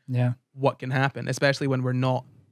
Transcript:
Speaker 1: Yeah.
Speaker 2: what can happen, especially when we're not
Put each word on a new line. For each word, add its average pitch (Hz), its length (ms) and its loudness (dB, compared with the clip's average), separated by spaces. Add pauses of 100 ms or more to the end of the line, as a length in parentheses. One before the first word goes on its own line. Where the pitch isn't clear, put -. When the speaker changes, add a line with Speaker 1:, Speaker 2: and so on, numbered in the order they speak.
Speaker 1:
Yeah. 123 260 2 (180)
Speaker 2:
what 135 260 0
can 127 120 -8
happen, 135 380 0
especially 139 380 0
when 131 160 0
we're 127 100 -2
not 127 320 0 (280)